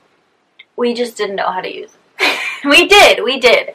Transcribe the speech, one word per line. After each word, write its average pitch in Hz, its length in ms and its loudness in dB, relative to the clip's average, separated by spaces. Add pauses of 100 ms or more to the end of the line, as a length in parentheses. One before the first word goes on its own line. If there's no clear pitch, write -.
(760)
we 240 160 0
just 240 240 -6
didn't 202 200 -6
know 170 140 -2
how - 120 -6
to - 120 -10
use - 200 -16
it. - 440 -4
<laughs> - 20 -8 (240)
We 320 240 0
did, 339 340 6
we 262 160 -4
did. 233 360 2